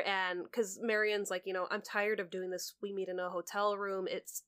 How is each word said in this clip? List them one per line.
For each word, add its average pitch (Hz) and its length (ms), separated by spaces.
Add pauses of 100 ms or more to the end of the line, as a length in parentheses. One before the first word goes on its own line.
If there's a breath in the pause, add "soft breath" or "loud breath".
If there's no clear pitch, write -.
and 185 460
'cause 196 300
Marion's 208 500
like, 185 140
you 190 80
know, 185 180
"I'm 208 100
tired 208 400
of 175 80
doing 185 220
this. - 300
We 202 120
meet 185 160
in 180 100
a 180 100
hotel 202 480
room. 196 300
It's, - 400